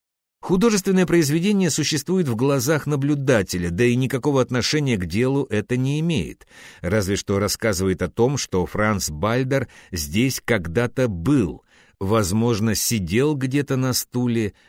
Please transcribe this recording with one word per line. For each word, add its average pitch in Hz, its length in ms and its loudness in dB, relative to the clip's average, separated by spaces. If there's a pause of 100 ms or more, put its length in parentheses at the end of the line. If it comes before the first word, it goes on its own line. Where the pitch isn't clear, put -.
(460)
Художественное 190 600 2
произведение 170 640 2
существует 160 580 0
в 113 80 0
глазах 139 500 0
наблюдателя, 135 840 0
да 92 140 2
и 123 120 4
никакого 131 440 0
отношения 123 560 0
к 90 100 -4
делу 127 440 0
это 104 260 -2
не 135 220 0
имеет. 131 480 -4 (360)
Разве 98 340 0
что 98 240 -2
рассказывает 95 600 0
о 90 80 -2
том, 131 280 0
что 90 280 -2
Франц 104 460 -2
Бальдер 123 560 -2 (240)
здесь 92 500 -2
когда-то 117 680 -2
был, 95 560 0 (340)
возможно, 107 800 0
сидел 117 580 0
где-то 139 400 -2
на 131 180 0
стуле, 117 600 -2 (160)